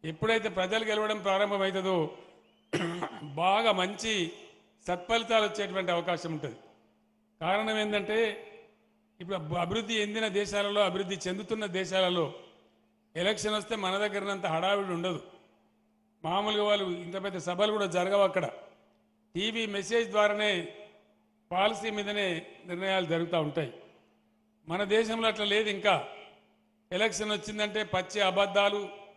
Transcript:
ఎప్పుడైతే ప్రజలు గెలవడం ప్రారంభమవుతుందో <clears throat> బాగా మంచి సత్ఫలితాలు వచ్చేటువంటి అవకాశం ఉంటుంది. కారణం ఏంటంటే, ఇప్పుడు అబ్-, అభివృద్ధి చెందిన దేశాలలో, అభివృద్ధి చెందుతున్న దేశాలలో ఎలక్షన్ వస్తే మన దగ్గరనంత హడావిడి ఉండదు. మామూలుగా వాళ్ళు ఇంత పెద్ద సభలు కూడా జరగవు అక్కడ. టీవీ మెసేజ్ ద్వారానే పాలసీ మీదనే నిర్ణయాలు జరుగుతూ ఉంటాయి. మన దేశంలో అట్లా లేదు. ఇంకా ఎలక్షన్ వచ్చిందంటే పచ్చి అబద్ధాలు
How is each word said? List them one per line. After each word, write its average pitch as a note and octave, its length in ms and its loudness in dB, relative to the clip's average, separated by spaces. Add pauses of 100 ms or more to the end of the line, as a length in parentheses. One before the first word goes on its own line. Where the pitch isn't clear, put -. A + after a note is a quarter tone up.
ఎప్పుడైతే A3 460 0
ప్రజలు F#3+ 360 0
గెలవడం G#3+ 340 0
ప్రారంభమవుతుందో F#3+ 760 2 (760)
<clears throat> E3+ 640 -4
బాగా G3+ 340 4
మంచి G3 420 0 (720)
సత్ఫలితాలు A3 600 2
వచ్చేటువంటి F#3+ 460 -2
అవకాశం E3+ 400 0
ఉంటుంది. D3 260 -6 (840)
కారణం G#3 380 0
ఏంటంటే, G#3 380 0 (1000)
ఇప్పుడు F#3 180 -6
అబ్-, D#3+ 200 -4
అభివృద్ధి G3+ 380 0
చెందిన G#3+ 320 0
దేశాలలో, G3+ 540 2
అభివృద్ధి F#3+ 340 2
చెందుతున్న G#3 560 -4
దేశాలలో F3+ 540 2 (920)
ఎలక్షన్ G#3 400 0
వస్తే G#3 200 -2
మన F#3+ 220 -2
దగ్గరనంత G3+ 480 -2
హడావిడి F#3 480 0
ఉండదు. E3+ 280 -2 (1000)
మామూలుగా G#3 400 0
వాళ్ళు G#3 220 4 (160)
ఇంత F3 220 -8
పెద్ద F#3+ 140 -4
సభలు F3+ 340 0
కూడా G#3 160 0
జరగవు F#3+ 360 4
అక్కడ. F#3+ 220 2 (920)
టీవీ A3 300 -2
మెసేజ్ G#3+ 440 0
ద్వారానే G#3 420 4 (1000)
పాలసీ G#3 400 2
మీదనే G#3 360 -2 (380)
నిర్ణయాలు F#3 420 0
జరుగుతూ E3+ 320 0
ఉంటాయి. D3 320 -2 (960)
మన F3 160 -2
దేశంలో A3 440 2
అట్లా G#3+ 180 0
లేదు. G#3 240 2
ఇంకా G3 260 4 (960)
ఎలక్షన్ G#3+ 400 0
వచ్చిందంటే G#3 520 -2
పచ్చి F#3 380 -2
అబద్ధాలు G3+ 600 4 (360)